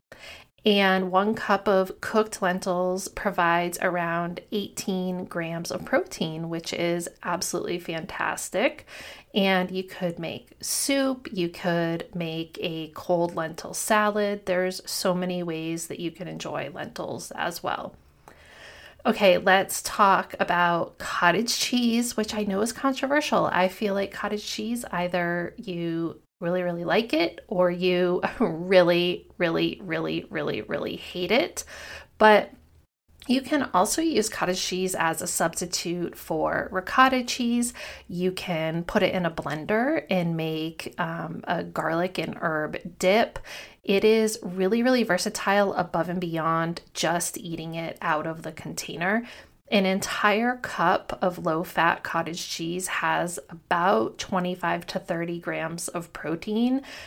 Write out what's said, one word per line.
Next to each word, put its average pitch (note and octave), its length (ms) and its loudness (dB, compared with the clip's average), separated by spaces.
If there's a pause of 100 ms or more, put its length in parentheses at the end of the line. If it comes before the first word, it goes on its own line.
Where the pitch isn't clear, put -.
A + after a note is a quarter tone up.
(680)
And F#3+ 460 4
one G#3 220 4
cup G3 340 0
of F#3+ 320 2
cooked A3 400 0
lentils F#3 680 0
provides F3 760 2
around F3 580 0 (100)
eighteen F#3 760 -4
grams E3+ 440 -4
of F3 140 -6
protein, E3 640 -2
which E3 240 -6
is E3+ 340 0 (160)
absolutely F3 560 -4
fantastic. E3 1080 -4 (480)
And F#3+ 360 4
you F#3 120 -4
could F3 360 -6
make E3 340 -10 (100)
soup, C4+ 680 0
you F3 200 0
could E3+ 640 0
make E3 480 -6
a D#3+ 320 -6
cold F3 420 0
lentil D#3+ 380 -6
salad. G#3 720 0
There's F#3 340 0 (100)
so - 220 0
many F3+ 300 -2
ways E3 460 -4
that - 120 -10
you E3+ 100 -4
can E3 180 -10
enjoy D#3 440 -8
lentils - 600 -8
as - 300 -4
well. - 320 -4 (1120)
Okay, G#3 320 6
let's F#3 460 4
talk F#3+ 580 4
about F3 560 2
cottage - 640 2
cheese, A#3+ 580 0
which G#3+ 160 -2
I G#3+ 120 -2
know G3 180 0
is A#3 100 0
controversial. C4+ 800 2
I F#3 160 4
feel G3 240 -2
like G3 200 -2
cottage G#3 340 -6
cheese, A#3 440 -6
either F3 680 -2
you E3 640 -4 (180)
really, F3+ 220 0
really F3 220 -2
like A3 300 2
it E4 340 0
or F3+ 220 4
you F3+ 500 4 (100)
<laughs> - 80 -10
really, F3 880 4 (120)
really, E3 440 0
really, D#3+ 460 -4
really, D3 340 -4
really - 340 -4
hate F3+ 340 -6
it. - 340 0 (540)
But G#3+ 320 8 (760)
you B3+ 140 2
can C4+ 320 -2
also G#3 300 2
use A#3 260 2
cottage F3+ 340 -2
cheese F#3 320 -2
as E3 280 0
a F3+ 40 -6
substitute E3+ 920 -2
for D#3 520 -2
ricotta B3 540 2
cheese. A#3+ 480 0 (360)
You F3+ 240 0
can E3 520 -2
put G3 180 2
it - 120 2
in F3+ 100 0
a D#3+ 60 0
blender E3 800 -2
and E3+ 260 2
make, D#3+ 640 -4
um, E3 460 -6
a F3 200 -2
garlic E3+ 540 -2
and D#3+ 200 -4
herb D#3 600 -4
dip. G#3 400 4 (440)
It G3 220 4
is A3 380 4
really, F#3+ 400 2
really B3 220 4
versatile G3+ 680 2
above F3 380 0
and F3+ 100 -2
beyond E3 640 0 (100)
just E3+ 460 0
eating E3 380 -8
it E3 260 -8
out D#3 240 0
of D#3+ 160 -6
the D#3+ 100 -8
container. E3+ 720 -2 (460)
An G3 160 4
entire G#3 720 2
cup - 640 0
of F3+ 160 0
low-fat E3+ 640 0
cottage E3 460 -4
cheese F3 360 -4
has E3 640 0
about F3+ 680 0
twenty-five F3+ 720 -2
to - 100 -6
thirty E3+ 420 -4
grams D#3+ 480 -6
of E3 240 -8
protein, A3 720 0 (240)